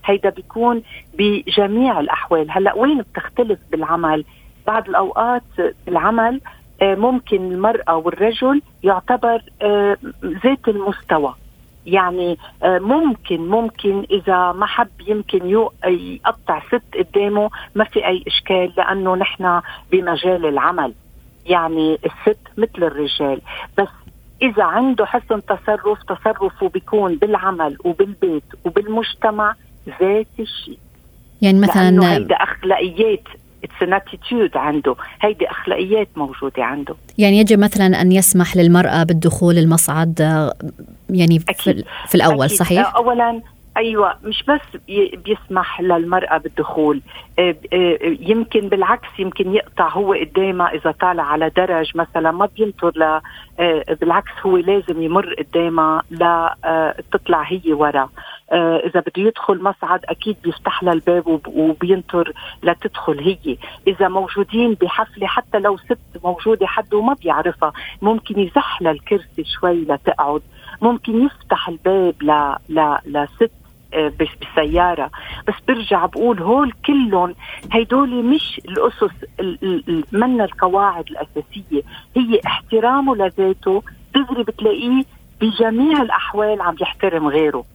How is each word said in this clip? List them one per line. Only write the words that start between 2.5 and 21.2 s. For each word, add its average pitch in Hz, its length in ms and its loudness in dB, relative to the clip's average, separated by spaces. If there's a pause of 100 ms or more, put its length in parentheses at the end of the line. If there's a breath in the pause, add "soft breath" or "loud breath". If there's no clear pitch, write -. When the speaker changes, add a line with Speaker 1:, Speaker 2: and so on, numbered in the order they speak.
Speaker 1:
هلأ 190 240 2
وين 262 260 2
بتختلف - 580 -4 (120)
بالعمل؟ 156 540 -2 (420 soft breath)
بعض 220 220 -2
الأوقات 226 540 0 (420)
بالعمل، 226 560 0 (400 loud breath)
آه، 196 140 2
ممكن 208 560 0
المرأة 190 440 0
والرجل 220 680 0 (220)
يعتبر، 226 580 0 (200)
آه، 202 360 2 (260)
ذات 190 440 -2
المستوى. 190 680 -2 (500)
يعني، 180 520 0 (260 loud breath)
آه، 180 160 2
ممكن، 202 680 0
ممكن 208 640 -2
إذا 180 400 0
ما 190 140 -2
حب 233 220 -2 (200)
يمكن 202 420 -2
يو-، 214 220 2 (140)
يقطع 180 840 -4
ست 240 140 -2 (140)
قدامه، 202 540 0 (260 loud breath)
ما 208 80 2
في 208 240 -2
أي 185 200 -2
إشكال، 180 500 -2
لأنه 185 380 0
نحن 185 460 -2 (300 loud breath)
بمجال 175 540 0
العمل. 143 480 0 (520)